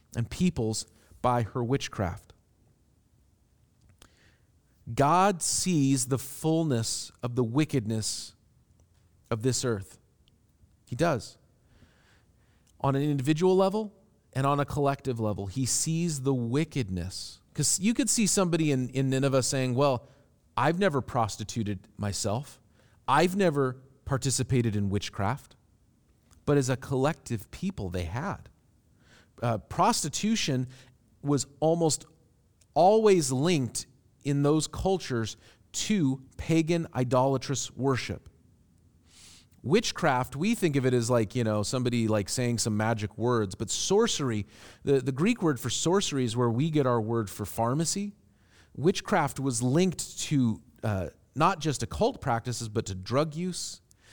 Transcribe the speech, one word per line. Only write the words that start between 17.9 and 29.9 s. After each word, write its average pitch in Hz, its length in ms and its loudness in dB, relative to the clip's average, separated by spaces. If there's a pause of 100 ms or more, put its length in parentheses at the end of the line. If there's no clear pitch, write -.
could 254 160 0
see 220 160 2
somebody 165 440 2
in, 127 180 0
in 131 200 0
Nineveh 135 320 2
saying, 127 320 0
"Well, 131 340 0 (480)
I've 151 220 2
never 170 240 2
prostituted 107 840 -4 (100)
myself. 104 640 -4 (460)
I've 175 280 4
never 143 420 0 (280)
participated 117 720 0
in 101 160 0
witchcraft." 104 640 -4 (880)
But 147 120 4
as 127 120 2
a 131 80 0
collective 131 720 -2
people, 170 400 -6
they 87 140 -4
had. 123 460 -8 (920)
Uh, 117 160 0
prostitution 170 1120 0 (560)